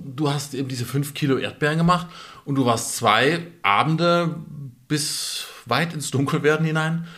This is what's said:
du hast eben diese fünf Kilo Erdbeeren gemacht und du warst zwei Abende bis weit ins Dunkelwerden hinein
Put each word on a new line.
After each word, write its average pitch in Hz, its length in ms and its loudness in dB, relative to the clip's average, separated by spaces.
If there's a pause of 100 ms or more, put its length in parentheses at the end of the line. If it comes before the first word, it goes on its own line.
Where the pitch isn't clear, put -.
du 139 280 -2
hast 143 220 -6
eben 131 140 -4
diese 123 160 -4
fünf 139 300 -4
Kilo 135 240 2
Erdbeeren 151 400 -2
gemacht 170 280 4 (380)
und 143 120 -4
du 135 100 4
warst 117 300 0
zwei 127 500 4 (160)
Abende 160 720 2 (540)
bis - 560 -4 (220)
weit 156 280 0
ins 147 160 -6
Dunkelwerden 151 560 2
hinein 160 400 0 (120)